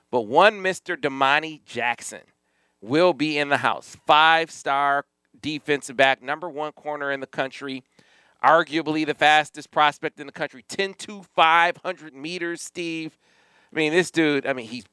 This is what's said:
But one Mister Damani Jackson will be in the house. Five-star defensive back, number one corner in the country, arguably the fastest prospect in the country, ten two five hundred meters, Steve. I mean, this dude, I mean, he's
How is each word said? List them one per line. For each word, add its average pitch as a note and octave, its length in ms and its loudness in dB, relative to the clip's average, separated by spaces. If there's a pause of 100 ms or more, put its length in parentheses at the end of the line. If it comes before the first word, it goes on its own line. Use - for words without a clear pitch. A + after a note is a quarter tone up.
But A#2+ 120 0
one F#3 400 2
Mister F3+ 340 -6
Damani C#3+ 720 -2
Jackson A#2 560 -6 (600)
will D#3 320 2
be D3 240 -4
in C#3+ 120 -2
the C#3+ 80 2
house. - 400 -4 (100)
Five-star D3 1000 2 (360)
defensive C#3 560 -6
back, C3+ 260 2
number D#3 260 -8
one D3 220 -8
corner D3 400 -8
in C#3 80 -4
the C3+ 80 -10
country, C3+ 560 -8 (580)
arguably D#3 640 2
the D3 80 -2
fastest D3+ 580 2
prospect D3+ 480 0
in D3 60 -16
the C#3 60 -16
country, C#3 360 -10
ten G3 260 -4
two G3+ 300 -16 (120)
five E3+ 420 4
hundred D#3+ 380 -12
meters, E3+ 460 -10
Steve. E3 560 -10 (540)
I - 40 -20
mean, D#3 160 0
this E3+ 180 2
dude, D3 380 2
I C#3 60 -2
mean, A#2+ 140 -8
he's A#2 260 -14